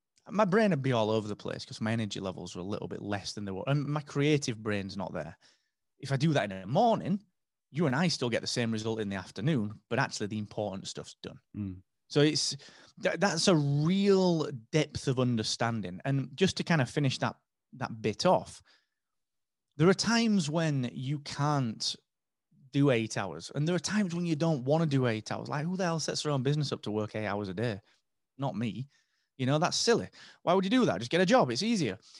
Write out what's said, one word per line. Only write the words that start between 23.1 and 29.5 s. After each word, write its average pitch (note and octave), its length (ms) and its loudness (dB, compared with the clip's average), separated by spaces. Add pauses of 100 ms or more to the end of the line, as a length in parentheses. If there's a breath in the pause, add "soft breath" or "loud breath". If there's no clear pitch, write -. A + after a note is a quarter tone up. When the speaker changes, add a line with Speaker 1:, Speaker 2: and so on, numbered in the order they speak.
Speaker 1:
hours, F2 380 -6
and D3 100 0
there F3 100 0
are E3+ 40 0
times F#3+ 340 -2
when F3 120 -2
you E3 100 0
don't D3 300 0
wanna D#3 200 4
do C3+ 220 2
eight A2 240 -2
hours. A2 160 -6
Like, C#3+ 180 -4
who F3+ 120 -4
the F#3 80 -2
hell E3 140 0
sets - 240 -4
their D3+ 100 0
own B2+ 100 0
business C#3+ 300 0
up - 100 -8
to G#2+ 80 -4
work G#2+ 240 -4
eight G#2+ 100 -4
hours G2+ 220 -2
a F#2+ 60 -6
day? G#2 260 -2 (580 soft breath)
Not C3+ 180 -4
me. A2 320 -4 (500)
You B2+ 100 -2
know, C#3+ 100 2